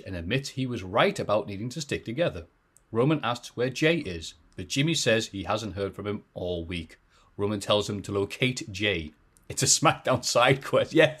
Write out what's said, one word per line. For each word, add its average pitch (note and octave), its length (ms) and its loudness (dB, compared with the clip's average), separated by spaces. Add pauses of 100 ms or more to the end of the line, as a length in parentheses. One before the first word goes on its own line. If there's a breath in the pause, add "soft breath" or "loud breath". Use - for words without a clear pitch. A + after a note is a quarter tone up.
and F#2+ 100 -8
admits G#2 360 -2
he C3 160 -6
was A#2 160 -6
right A#2+ 360 2
about G#2 280 0
needing G#2 240 -8
to D#3+ 100 -10
stick A2 240 -6
together. A#2 400 -4 (480)
Roman C3+ 320 2
asks - 320 -6
where B2+ 140 -2
Jay D#3+ 280 2
is, E2 360 -8 (200)
but F#2 140 -10
Jimmy D3 240 0
says A2+ 360 2
he G2 160 -8
hasn't G#2 320 -4
heard G2 180 -4
from G2+ 120 -10
him G2+ 180 -6 (100)
all F2 320 -6
week. E2+ 320 -10 (400)
Roman G#2 200 -2
tells G#2 300 2
him G#2 140 -6
to G#2 100 -8
locate G#2+ 580 -2
Jay. F#2 420 -2 (360)
It's - 140 -6
a B2 40 2
SmackDown - 580 2
side C3+ 380 4
quest. - 300 0
Yeah, D3+ 280 8